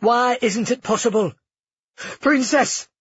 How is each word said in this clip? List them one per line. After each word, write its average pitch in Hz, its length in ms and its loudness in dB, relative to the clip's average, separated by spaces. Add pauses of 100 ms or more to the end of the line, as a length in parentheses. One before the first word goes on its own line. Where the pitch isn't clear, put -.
Why 240 400 2
isn't 220 300 -2
it 254 120 -2
possible? 208 500 0 (880)
Princess! 277 680 0 (120)